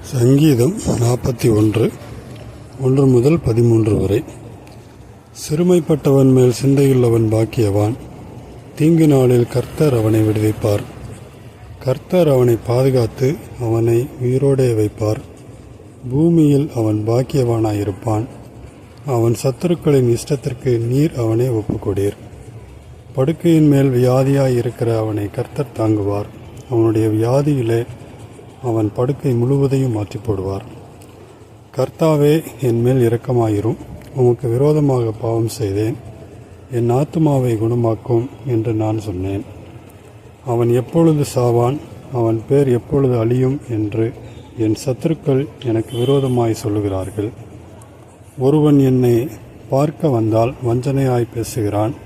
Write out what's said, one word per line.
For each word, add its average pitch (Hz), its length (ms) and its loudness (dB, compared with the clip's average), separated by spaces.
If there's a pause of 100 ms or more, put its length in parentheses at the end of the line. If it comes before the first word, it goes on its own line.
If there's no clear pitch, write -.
சங்கீதம் 135 640 4 (140)
நாற்பத்தி 120 680 0
ஒன்று, 110 360 2 (880)
ஒன்று 135 240 2
முதல் 131 340 4
பதிமூன்று 113 580 2
வரை. 98 260 0 (1080)
சிறுமைப்பட்டவன் 151 1000 2
மேல் 127 220 6 (100)
சிந்தையுள்ளவன் 127 680 4
பாக்கியவான். 110 640 0 (840)
தீங்கு 160 320 4
நாளில் 123 400 4
கர்த்தர் 135 460 0
அவனை 110 260 2
விடுவிப்பார். 107 600 0 (1000)
கர்த்தர் 156 480 0
அவனை 123 300 4 (100)
பாதுகாத்து 127 680 0 (260)
அவனை 117 460 0 (160)
உயிரோடே 131 500 0
வைப்பார். 107 460 -2 (920)
பூமியில் 151 640 4
அவன் 107 320 0
பாக்கியவானாயிருப்பான். 113 1160 -2 (800)
அவன் 117 380 0
சத்துருக்களின் 135 720 0
இஷ்டத்திற்கு 123 640 -4
நீர் 131 380 0
அவனை 117 320 0
ஒப்புக்கொடீர். 101 680 -2 (1000)
படுக்கையின் 156 520 2
மேல் 139 360 4
வியாதியாயிருக்கிற 127 920 0
அவனை 104 320 -4
கர்த்தர் - 480 -8
தாங்குவார். 104 480 -2 (440)
அவனுடைய 113 380 2
வியாதியிலே 117 800 0 (760)
அவன் 110 320 -2
படுக்கை 131 380 -2
முழுவதையும் 135 580 0
மாற்றி 107 360 -6
போடுவார். 98 340 -4 (1120)
"கர்த்தாவே, 147 680 2 (180)
என் 117 200 0
மேல் 123 280 4
இரக்கமாயிரும். 113 680 0 (400)
உமக்கு 120 340 2
விரோதமாக 135 600 2 (100)
பாவம் 113 260 -2
செய்தேன். 107 480 -2 (760)
என் 120 200 0
ஆத்துமாவை 135 680 2
குணமாக்கும்" 117 680 0 (220)
என்று 117 260 -2
நான் 110 260 -2
சொன்னேன். 98 440 -6 (1040)
"அவன் 120 280 0
எப்பொழுது 151 500 2 (120)
சாவான்? 120 420 2 (360)
அவன் 113 360 0
பேர் 139 180 4
எப்பொழுது 123 500 0
அழியும்?" 127 420 0 (100)
என்று 110 440 -2 (440)
என் 110 180 0 (100)
சத்துருக்கள் 139 600 -2 (180)
எனக்கு 110 320 -4
விரோதமாய் 123 680 0
சொல்லுகிறார்கள். 101 640 -4 (1080)
ஒருவன் 147 420 4
என்னை 127 480 2 (420)
பார்க்க 151 400 0
வந்தால் 113 440 0 (120)
வஞ்சனையாய் 123 680 0
பேசுகிறான். 107 600 -4 (120)